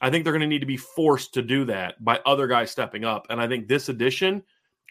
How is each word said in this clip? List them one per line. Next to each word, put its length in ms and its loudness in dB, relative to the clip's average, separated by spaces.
I 80 2
think 140 2
they're 100 0
gonna 140 0
need 120 0
to 60 -4
be 120 -2
forced 580 0
to 60 2
do 240 0
that 380 -6
by 220 2
other 220 4
guys 240 2
stepping 320 -6
up. 260 -4
And 120 -4
I 60 0
think 200 -4
this 220 0
addition 540 0